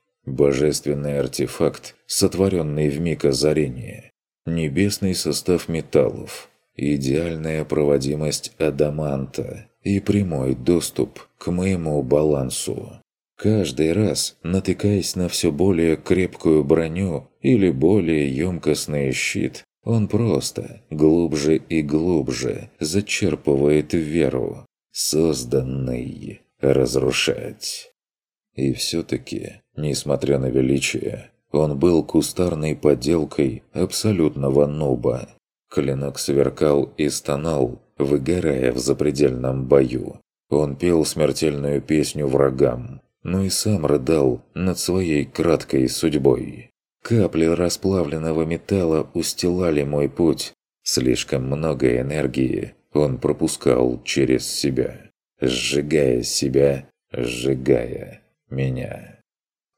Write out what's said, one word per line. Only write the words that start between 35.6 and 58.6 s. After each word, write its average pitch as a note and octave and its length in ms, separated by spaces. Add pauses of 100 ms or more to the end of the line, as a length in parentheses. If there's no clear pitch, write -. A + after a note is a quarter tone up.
Клинок C#2 480
сверкал C#2 800
и D2+ 100
стонал, C#2+ 720 (160)
выгорая C#2 760
в B1 60
запредельном C2 880
бою. B1+ 540 (300)
Он C#2+ 260
пел E2 300
смертельную C#2+ 760
песню D2 460
врагам, C2 760 (220)
но F#2 200
и G2 60
сам F#2 380
рыдал C#2 560 (100)
над F2+ 260
своей F2 460
краткой C#2+ 640
судьбой. B1+ 800 (320)
Капли E2+ 440
расплавленного D#2+ 1000
металла E2 720
устилали F2 680
мой C#2+ 280
путь. D#2 420 (300)
Слишком B1+ 640
много C#2 520
энергии C2 760 (180)
он C#2+ 260
пропускал B1+ 840
через B1+ 420
себя, - 640 (300)
сжигая C2+ 840
себя, C2+ 640 (220)
сжигая B1 1120 (280)
меня. C2 680 (600)